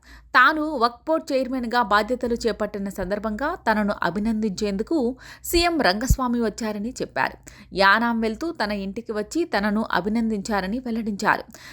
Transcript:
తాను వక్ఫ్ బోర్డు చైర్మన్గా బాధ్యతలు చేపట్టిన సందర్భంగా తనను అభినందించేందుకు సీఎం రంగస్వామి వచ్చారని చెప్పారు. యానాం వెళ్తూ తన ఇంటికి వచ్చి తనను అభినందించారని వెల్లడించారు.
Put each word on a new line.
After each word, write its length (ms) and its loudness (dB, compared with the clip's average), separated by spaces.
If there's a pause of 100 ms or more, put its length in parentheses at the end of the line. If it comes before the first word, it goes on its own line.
(260)
తాను 500 4
వక్ఫ్ 300 0
బోర్డు 280 0
చైర్మన్గా 480 0
బాధ్యతలు 520 0
చేపట్టిన 540 -2
సందర్భంగా 640 -4
తనను 480 0
అభినందించేందుకు 1120 -2 (280)
సీఎం 360 2
రంగస్వామి 600 2
వచ్చారని 500 -4
చెప్పారు. 460 -2 (360)
యానాం 480 4
వెళ్తూ 320 -2
తన 200 -4
ఇంటికి 400 -6
వచ్చి 320 -2
తనను 480 0
అభినందించారని 840 -2
వెల్లడించారు. 640 0 (280)